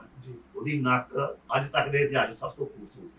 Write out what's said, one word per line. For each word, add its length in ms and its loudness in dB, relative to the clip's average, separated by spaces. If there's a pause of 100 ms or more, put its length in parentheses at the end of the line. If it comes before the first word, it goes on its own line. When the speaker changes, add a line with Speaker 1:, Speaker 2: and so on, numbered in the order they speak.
Speaker 1:
ਹੈ? 60 -20 (140)
Speaker 2:
ਜੀ। 120 -14 (220)
Speaker 1:
ਉਹਦੀ 260 0
ਨੱਕ 560 2 (200)
ਅੱਜ 120 0
ਤੱਕ 200 2
ਦੇ 80 2
ਇਤਿਹਾਸ 380 2
'ਚ 40 -18
ਸਭ 120 -6
ਤੋਂ 140 -6
ਖੂਬਸੂਰਤ 540 -14